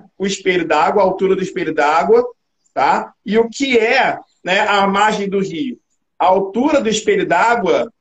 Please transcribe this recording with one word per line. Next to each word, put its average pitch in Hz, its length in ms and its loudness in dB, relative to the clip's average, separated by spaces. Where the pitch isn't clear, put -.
o 190 80 -4
espelho 180 420 -2
d'água, 180 340 2
a 190 40 4
altura 185 300 0
do 185 60 -2
espelho 160 320 -6
d'água, 175 520 2
tá? 160 400 0
E 208 120 -2
o 233 120 2
que 262 280 0
é, 226 400 0
né, 190 180 0
a 196 260 2
margem 202 420 0
do 196 100 -2
rio? 151 400 -6
A 165 60 2
altura 214 560 2
do 214 80 -2
espelho 190 360 -2
d'água 175 760 0